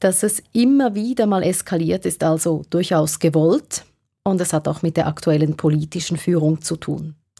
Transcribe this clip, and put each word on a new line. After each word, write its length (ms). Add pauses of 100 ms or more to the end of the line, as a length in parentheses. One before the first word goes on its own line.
Dass 240
es 180 (100)
immer 440
wieder 300
mal 180
eskaliert, 600
ist 180
also 460
durchaus 500
gewollt 640 (400)
und 160
es 120
hat 140
auch 160
mit 140
der 100
aktuellen 500
politischen 600
Führung 440
zu 140
tun. 400 (260)